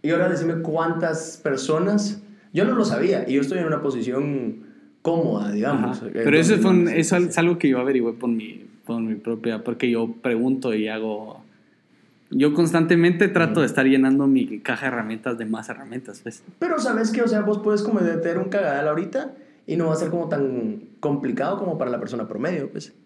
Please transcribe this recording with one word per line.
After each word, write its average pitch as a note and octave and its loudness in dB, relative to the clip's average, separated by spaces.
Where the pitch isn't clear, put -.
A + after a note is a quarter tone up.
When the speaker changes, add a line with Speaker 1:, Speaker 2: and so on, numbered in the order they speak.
Speaker 1:
Y D3 -2
ahora F3 2
decime E3 0
cuántas D#3+ -2
personas. D#3+ 0
Yo F#3 2
no B3 2
lo G#3+ 2
sabía D#3+ 0
y C3 0
yo C#3 4
estoy F3+ -2
en E3 0
una D3 0
posición B2+ -2
cómoda, A2+ 0
digamos, A2 -2
Speaker 2:
Ajá. - -10
Speaker 1:
eh, - -4
Speaker 2:
Pero C#3+ 6
eso E3 6
Speaker 1:
donde F3 4
Speaker 2:
fue F#3+ 4
un, F3 6
Speaker 1:
no E3 2
Speaker 2:
eso E3 2
Speaker 1:
sé. F3 2
Speaker 2:
es F3 -2
algo E3+ 4
que D#3 2
yo B2+ 4
averigüé B2+ 0
por A#2+ -4
mi, A2 -4
por A#2 -6
mi A2 -4
propia, A2+ -6
porque A#2+ -2
yo A2+ 0
pregunto B2+ 0
y G#2+ -2
hago, A2 -8
yo C#3+ 2
constantemente E3+ 4
trato E3 2
Speaker 1:
Ujú. D#3+ 2
Speaker 2:
de C3+ 4
estar C3+ 0
llenando C3+ 4
mi A#2+ 2
caja C3+ -4
de B2+ -2
herramientas A2+ -6
de A2+ -8
más A2 -6
herramientas, B2+ -12
pues. - -14
Speaker 1:
Pero E4+ -2
sabes A3 0
que, B3 0
o A3+ 4
sea, G#3 2
vos G3+ 2
puedes G#3 2
cometer E3+ 0
un - -2
cagadal D3+ 0
ahorita G3 -4
y D#3+ -2
no E3 0
va D#3+ 2
a D#3+ 2
ser D#3+ -2
como E3 -4
tan B2+ -2
complicado C#3 -2
como F3 -4
para B2 -2
la A#2 -4
persona A2+ -6
promedio, C3+ -4
pues. - -12